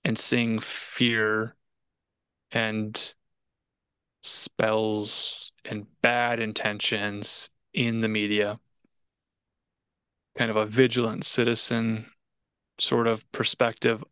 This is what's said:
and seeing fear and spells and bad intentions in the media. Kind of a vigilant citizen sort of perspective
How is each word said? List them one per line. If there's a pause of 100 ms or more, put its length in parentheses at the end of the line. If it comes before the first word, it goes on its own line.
and
seeing
fear (960)
and (1080)
spells (120)
and (160)
bad
intentions (240)
in
the
media. (1800)
Kind
of
a
vigilant
citizen (720)
sort
of
perspective